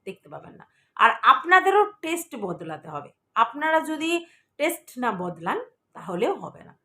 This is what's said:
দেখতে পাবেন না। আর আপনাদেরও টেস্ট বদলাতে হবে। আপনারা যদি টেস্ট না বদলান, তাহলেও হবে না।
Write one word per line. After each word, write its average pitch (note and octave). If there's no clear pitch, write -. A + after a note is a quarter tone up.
দেখতে F#3
পাবেন D3+
না। -
আর A3+
আপনাদেরও F#4
টেস্ট E4
বদলাতে E3
হবে। D3
আপনারা D#4
যদি D#4+
টেস্ট D#4
না B3
বদলান, F3+
তাহলেও G3
হবে E3+
না। -